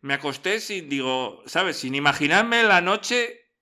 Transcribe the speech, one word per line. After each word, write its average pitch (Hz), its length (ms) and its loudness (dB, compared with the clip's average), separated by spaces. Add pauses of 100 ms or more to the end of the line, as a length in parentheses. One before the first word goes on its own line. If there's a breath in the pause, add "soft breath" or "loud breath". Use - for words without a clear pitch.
Me 139 140 -4
acosté 151 440 -4
sin, 190 300 -10
digo, 131 560 -4
¿sabes? 175 320 -2
Sin 131 180 -6
imaginarme 156 680 2
la 196 180 6
noche 233 800 -2